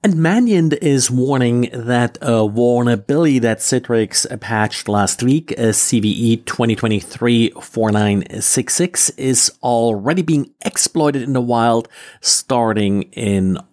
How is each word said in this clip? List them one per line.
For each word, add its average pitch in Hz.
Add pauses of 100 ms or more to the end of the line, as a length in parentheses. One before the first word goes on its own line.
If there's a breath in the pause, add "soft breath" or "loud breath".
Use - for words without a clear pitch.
And 185
Mandiant 170
is 139
warning 123
that 120
a 113
vulnerability 120
that 113
Citrix 117
patched 107
last 101
week, 135
uh, 113
C -
V 107
E 113
twenty 117
twenty-three 113 (100)
four 110
nine 104 (200)
six -
six, 180
is 131 (120)
already 117
being 156 (120)
exploited 147
in 135
the 127
wild 117 (320 loud breath)
starting 104
in 95 (160)